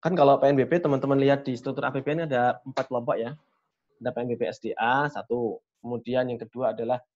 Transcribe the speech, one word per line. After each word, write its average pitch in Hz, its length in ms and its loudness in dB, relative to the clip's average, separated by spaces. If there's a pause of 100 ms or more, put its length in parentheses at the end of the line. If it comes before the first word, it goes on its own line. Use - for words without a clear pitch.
Kan 175 160 0
kalau 139 220 8
P 139 100 6
N 143 60 4
B 131 80 4
P 170 180 0
teman-teman 139 380 2
lihat 139 240 2
di 127 100 -4
struktur 135 320 -6
A 131 60 -4
P 135 80 -4
B 135 160 -4
N 165 100 -4
ada 123 400 0
empat 135 240 -6
kelompok 120 320 -4
ya. 127 160 -8 (640)
Ada 120 80 -4
P 120 80 -8
N 120 120 -4
B - 40 -2
P 117 160 -4
S - 80 -12
D - 160 -8
A 131 320 0
satu, 117 560 -6 (160)
kemudian 120 480 -4
yang 120 160 -8
kedua 117 320 -4
adalah 120 240 -4 (180)